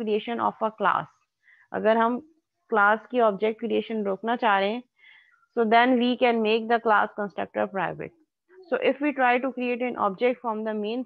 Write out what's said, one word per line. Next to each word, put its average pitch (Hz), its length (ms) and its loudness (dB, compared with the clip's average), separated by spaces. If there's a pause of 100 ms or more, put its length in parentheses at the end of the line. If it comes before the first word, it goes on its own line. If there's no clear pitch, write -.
creation 220 420 -2
of 208 200 -2
a 220 80 -2 (120)
class, 170 240 2 (680)
अगर 214 240 2
हम 233 220 2 (500)
class 214 420 2
की 247 100 0
object 214 400 0
creation 214 440 -2
रोकना 220 320 -2
चाह 208 220 2
रहे 196 120 0
हैं, 240 120 -6 (720)
so 233 100 2
then 240 320 6
we 240 120 2 (120)
can 233 240 2
make 226 260 0
the 226 140 2
class 214 340 2
constructor 202 540 -4
private। 160 400 -6 (560)
So 262 100 -2 (100)
if 269 140 -4
we 294 160 0
try 247 180 4
to 254 200 -4
create 247 240 -4
an 247 240 -6
object 240 340 -2
from 220 240 -6
the 220 160 -6
main 226 260 -6